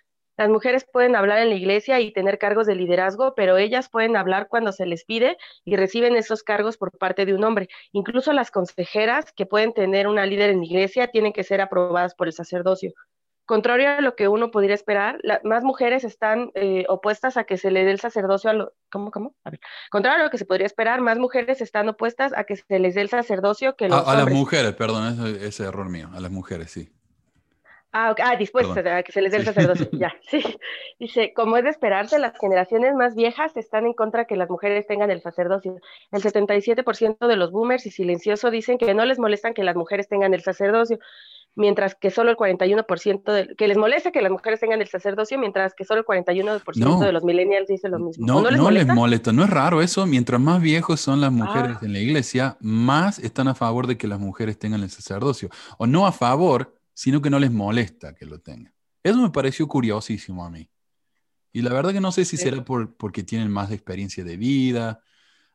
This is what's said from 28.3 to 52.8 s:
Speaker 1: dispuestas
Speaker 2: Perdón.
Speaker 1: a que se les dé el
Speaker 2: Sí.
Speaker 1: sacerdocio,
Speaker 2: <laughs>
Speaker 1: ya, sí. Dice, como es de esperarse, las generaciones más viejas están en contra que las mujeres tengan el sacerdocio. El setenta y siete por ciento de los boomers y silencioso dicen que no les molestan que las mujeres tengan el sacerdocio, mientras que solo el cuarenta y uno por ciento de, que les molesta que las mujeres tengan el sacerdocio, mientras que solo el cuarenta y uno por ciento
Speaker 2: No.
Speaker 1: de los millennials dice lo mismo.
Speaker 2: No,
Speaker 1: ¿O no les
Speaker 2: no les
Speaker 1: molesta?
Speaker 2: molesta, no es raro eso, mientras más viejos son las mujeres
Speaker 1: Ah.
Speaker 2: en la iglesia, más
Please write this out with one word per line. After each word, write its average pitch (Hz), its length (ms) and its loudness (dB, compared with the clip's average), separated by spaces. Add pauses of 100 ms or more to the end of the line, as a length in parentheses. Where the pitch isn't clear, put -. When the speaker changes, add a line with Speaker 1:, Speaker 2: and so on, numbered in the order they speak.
Speaker 1:
dispuestas 196 400 0
Speaker 2:
Perdón. 175 220 0
Speaker 1:
a 180 40 0
que - 120 -10
se 196 80 0
les 190 100 2
dé 208 60 2
el 196 60 0
Speaker 2:
Sí. 214 60 -2
Speaker 1:
sacerdocio, 175 420 2
Speaker 2:
<laughs> - 20 -6
Speaker 1:
ya, 160 200 -2 (160)
sí. 285 140 0 (560)
Dice, 226 340 -2
como 226 220 0
es 240 80 4
de 285 60 0
esperarse, 226 500 0
las 262 180 -2
generaciones 220 580 2
más 247 200 0
viejas 240 400 -2
están 220 300 -4
en 233 80 0
contra 226 320 -2
que 214 100 -6
las 180 140 -2
mujeres 202 380 -2
tengan 208 220 0
el 175 120 -4
sacerdocio. 185 560 -4 (340)
El 202 100 -2
setenta 208 340 2
y 202 60 2
siete 233 220 0
por 214 140 -2
ciento 220 320 0
de 220 80 4
los 175 140 2
boomers 240 340 0
y 196 60 -12
silencioso 202 600 -2
dicen 233 260 0
que 233 160 2
no 220 120 2
les 262 140 0
molestan 220 340 0
que 208 100 -4
las 175 140 0
mujeres 196 320 -4
tengan 196 240 2
el 180 80 0
sacerdocio, 220 580 0 (560)
mientras 202 400 2
que 190 160 -2
solo 233 180 2
el 226 60 4
cuarenta 190 320 2
y 196 60 4
uno 220 120 2
por 175 140 -2
ciento 202 320 -2
de, 202 240 0
que 214 120 0
les 202 100 4
molesta 269 340 2
que 277 100 0
las 190 100 2
mujeres 208 280 -4
tengan 220 220 0
el 185 80 -6
sacerdocio, 202 500 -4
mientras 196 340 -2
que 185 120 -14
solo 220 160 0
el 220 40 -6
cuarenta 180 280 0
y 190 80 0
uno 208 180 -2
por - 160 -12
ciento 143 240 4
Speaker 2:
No. 202 60 4
Speaker 1:
de 185 80 4
los 165 100 0
millennials 190 440 2
dice 196 220 -4
lo 175 100 -4
mismo. 165 280 -6
Speaker 2:
No, 175 120 6
Speaker 1:
¿O - 20 6
no 240 100 4
les 285 80 4
Speaker 2:
no - 100 6
les 202 160 6
Speaker 1:
molesta? 123 100 4
Speaker 2:
molesta, 117 360 2
no 139 140 6
es 202 40 4
raro 160 320 2
eso, 190 240 0
mientras 123 360 2
más 170 200 4
viejos 160 380 2
son 143 220 0
las 135 100 2
mujeres 123 500 0
Speaker 1:
Ah. 117 40 -6
Speaker 2:
en 104 80 -4
la 98 60 -2
iglesia, 127 600 0
más 123 580 0